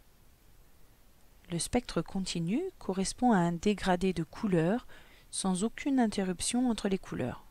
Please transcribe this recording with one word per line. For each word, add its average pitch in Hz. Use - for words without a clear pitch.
Le 170
spectre -
continu 185
correspond 190
à 196
un 170
dégradé 185
de 165
couleur 190
sans 185
aucune 262
interruption 214
entre 208
les 190
couleurs. -